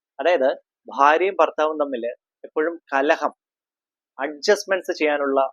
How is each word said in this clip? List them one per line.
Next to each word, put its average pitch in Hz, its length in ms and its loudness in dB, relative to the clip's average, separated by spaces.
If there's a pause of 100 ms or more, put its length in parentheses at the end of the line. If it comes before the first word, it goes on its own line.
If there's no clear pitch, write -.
(220)
അതായത് 143 280 2 (440)
ഭാര്യയും 160 480 2
ഭർത്താവും 156 400 0
തമ്മിൽ 131 240 -6 (420)
എപ്പോഴും 160 280 -2 (180)
കലഹം, 147 400 0 (920)
അഡ്ജസ്റ്റ്മെന്റ്സ് 180 760 -2
ചെയ്യാനുള്ള 143 400 0 (140)